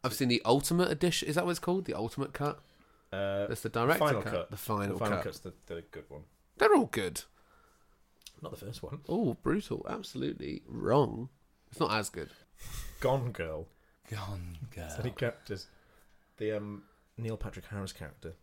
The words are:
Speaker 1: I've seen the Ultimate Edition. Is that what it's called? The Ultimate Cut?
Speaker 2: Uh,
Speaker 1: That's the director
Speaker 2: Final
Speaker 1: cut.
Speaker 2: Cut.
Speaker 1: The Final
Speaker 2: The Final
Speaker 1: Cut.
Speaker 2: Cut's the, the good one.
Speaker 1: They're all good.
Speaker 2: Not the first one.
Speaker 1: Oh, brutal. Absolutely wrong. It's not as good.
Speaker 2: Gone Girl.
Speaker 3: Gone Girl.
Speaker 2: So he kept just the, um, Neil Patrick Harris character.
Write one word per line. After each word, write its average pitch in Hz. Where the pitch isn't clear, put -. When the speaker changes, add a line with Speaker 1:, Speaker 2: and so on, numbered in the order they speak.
Speaker 1:
I've 123
seen 131
the 120
Ultimate 165
Edition. 165
Is 147
that 170
what 175
it's 165
called? 185
The -
Ultimate 117
Cut? -
Speaker 2:
Uh, 98
Speaker 1:
That's 113
the 113
director 127
Speaker 2:
Final 127
Speaker 1:
cut. 101
Speaker 2:
Cut. 85
Speaker 1:
The 98
Final 101
Speaker 2:
The 90
Final 104
Speaker 1:
Cut. 85
Speaker 2:
Cut's -
the, 92
the 85
good 78
one. 73
Speaker 1:
They're 415
all 254
good. 92
Speaker 2:
Not -
the -
first 113
one. 143
Speaker 1:
Oh, 175
brutal. -
Absolutely -
wrong. 123
It's -
not 123
as 107
good. 80
Speaker 2:
Gone 127
Girl. 80
Speaker 3:
Gone 95
Girl. 80
Speaker 2:
So -
he 123
kept -
just 95
the, 107
um, 101
Neil 113
Patrick -
Harris 98
character. 80